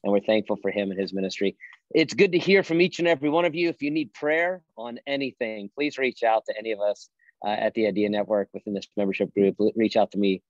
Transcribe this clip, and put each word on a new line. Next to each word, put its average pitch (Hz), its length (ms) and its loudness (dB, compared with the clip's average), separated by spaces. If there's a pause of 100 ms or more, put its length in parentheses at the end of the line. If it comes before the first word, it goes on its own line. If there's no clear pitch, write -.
and 101 100 0
we're 101 60 4
thankful 107 420 0
for 98 80 -4
him 98 220 -2
and 92 80 -8
his 92 140 -4
ministry. 95 440 -2 (380)
It's 160 180 2
good 185 200 4
to 180 40 2
hear 185 240 4
from 165 180 0
each 180 200 2
and 170 80 2
every 151 240 2
one 170 140 2
of 151 100 -2
you. 170 140 0
If 156 120 -6
you 143 80 -2
need 151 240 -4
prayer 170 480 -2 (160)
on 117 300 -12
anything, 117 680 -6
please 147 240 -4
reach 131 240 -2
out 110 240 2
to 104 120 -6
any 110 160 -4
of 101 60 -6
us, 104 300 -2 (340)
uh, 101 60 -2
at 107 240 -2
the 110 140 2
Idea 101 220 0
Network 104 440 -2
within 101 220 -8
this 95 200 -8
membership 98 380 -2
group. 98 260 4
L-, 104 160 4
reach 113 220 2
out 104 140 2
to 95 80 -4
me 98 300 2